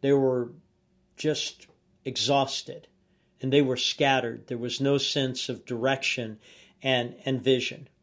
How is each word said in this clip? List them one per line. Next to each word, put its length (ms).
They 120
were 400
just 500
exhausted, 840
and 120
they 100
were 140
scattered. 720
There 100
was 220
no 180
sense 500
of 160
direction 760
and, 320
and 180
vision. 460